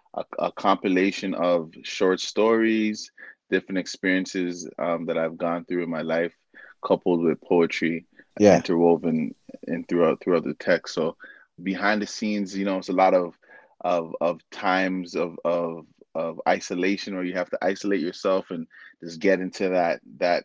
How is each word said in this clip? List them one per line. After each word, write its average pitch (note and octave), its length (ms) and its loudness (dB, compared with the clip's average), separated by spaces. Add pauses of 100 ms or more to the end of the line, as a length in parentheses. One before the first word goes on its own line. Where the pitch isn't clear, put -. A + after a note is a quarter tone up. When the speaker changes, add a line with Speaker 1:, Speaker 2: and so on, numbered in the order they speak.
(140)
Speaker 1:
a, - 100 -6 (160)
a - 100 -2
compilation F#2+ 840 0
of E2+ 360 0 (140)
short F#2 340 0
stories, A2 920 0 (380)
different F#2+ 280 0
experiences, F2+ 920 -2 (120)
um, E2 260 -2
that E2 120 -2
I've D#2+ 180 -2
gone E2+ 280 -4
through F2 200 -2
in E2+ 60 -6
my D#2+ 120 -4
life, E2 320 -2 (480)
coupled F2 400 2
with D#2+ 180 2
poetry E2 640 0 (340)
Speaker 2:
Yeah. G2 160 10
Speaker 1:
interwoven E2 800 2 (320)
in E2+ 180 -4
throughout, E2+ 380 2
throughout E2+ 220 2
the C2+ 100 -4
text. - 400 0
So E2 220 -2 (440)
behind F#2+ 400 0
the G2+ 60 -4
scenes, G2+ 500 -4
you G2 80 -2
know, F#2+ 140 -2
it's F2+ 100 -8
a G2 40 -4
lot F#2 200 6
of, F2 240 2 (440)
of, E2+ 400 -2
of E2+ 200 0 (100)
times F#2 640 -2
of, E2+ 280 -4
of, E2 420 -2 (280)
of E2 340 -6
isolation F#2+ 640 -2
where F2+ 100 -4
you F2+ 100 -4
have F2+ 160 -4
to - 100 -4
isolate G2 400 -2
yourself F#2+ 500 -2
and E2 160 -8 (360)
just E2 180 -12
get F#2+ 200 4
into F#2 300 -4
that, E2+ 300 2 (180)
that, F2 260 2